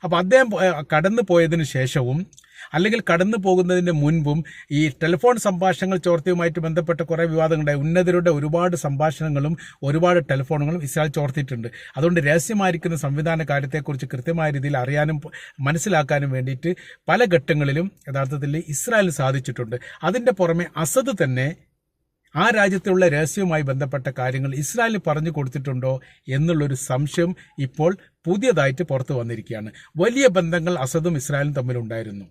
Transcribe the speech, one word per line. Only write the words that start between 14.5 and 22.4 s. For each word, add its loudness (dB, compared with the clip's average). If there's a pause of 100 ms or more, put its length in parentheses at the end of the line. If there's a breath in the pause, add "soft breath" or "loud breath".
രീതിയിൽ -2
അറിയാനും 0
പ-, -16 (360 loud breath)
മനസ്സിലാക്കാനും 0
വേണ്ടിയിട്ട് -4 (360 loud breath)
പല 4 (120)
ഘട്ടങ്ങളിലും 0 (200)
യഥാർത്ഥത്തിൽ -4 (180)
ഇസ്രായേലിന് 2
സാധിച്ചിട്ടുണ്ട്. -2 (240 loud breath)
അതിൻ്റെ 2
പുറമെ 2 (180)
അസദ് 0
തന്നെ 0 (840)
ആ 2 (100)